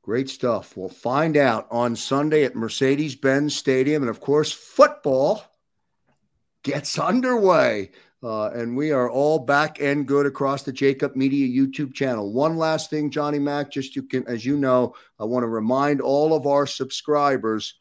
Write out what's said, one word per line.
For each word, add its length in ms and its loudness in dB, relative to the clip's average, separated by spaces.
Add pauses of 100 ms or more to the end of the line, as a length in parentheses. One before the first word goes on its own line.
Great 280 -4
stuff. 440 -4
We'll 140 -10
find 480 0
out 320 2
on 260 0
Sunday 480 2
at 120 -2
Mercedes-Benz 1000 0
Stadium. 460 2
And, 80 -2
of 100 -8
course, 320 0
football 960 0 (1160)
gets 340 -4
underway. 920 2 (320)
Uh, 240 -4
and 280 -6
we 160 -2
are 200 0
all 260 2
back 420 0
and 280 0
good 180 2
across 380 -2
the 80 -8
Jacob 440 0
Media 320 0
YouTube 460 0
channel. 400 -4
One 240 0
last 320 -2
thing, 220 -2
Johnny 260 -2
Mac, 320 -2
just 260 -8
you 60 -6
can, 260 -6
as 160 -6
you 140 0
know, 380 2 (240)
I 60 -6
wanna 220 0
remind 540 0
all 320 2
of 140 0
our 180 4
subscribers 1160 -2